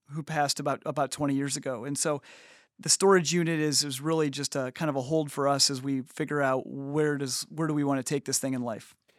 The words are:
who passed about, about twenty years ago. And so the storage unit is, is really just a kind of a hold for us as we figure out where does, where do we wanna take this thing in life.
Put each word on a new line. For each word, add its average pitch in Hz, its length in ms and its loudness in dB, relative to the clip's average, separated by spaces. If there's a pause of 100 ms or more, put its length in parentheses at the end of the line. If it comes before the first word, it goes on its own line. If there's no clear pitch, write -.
(120)
who 151 120 -8
passed 147 380 -2
about, 139 240 -2
about 143 260 -2
twenty 143 240 0
years 139 220 -2
ago. 131 260 -6
And 143 140 -6
so 147 240 -2 (580)
the 160 100 -4
storage 185 440 6
unit 165 260 2
is, 147 240 2
is 135 180 -4
really 156 280 2
just 135 260 -4
a 131 160 -2
kind 160 180 -2
of 135 60 0
a 135 60 -2
hold 151 300 0
for 139 160 0
us 139 220 4
as 131 120 -4
we 135 220 -2
figure 147 380 -2
out 131 240 2
where 143 520 0
does, 135 320 -4
where 156 180 -2
do 156 60 2
we 147 100 2
wanna 139 180 0
take 143 240 -2
this 131 140 0
thing 135 140 -2
in 123 100 -2
life. 113 320 -8 (240)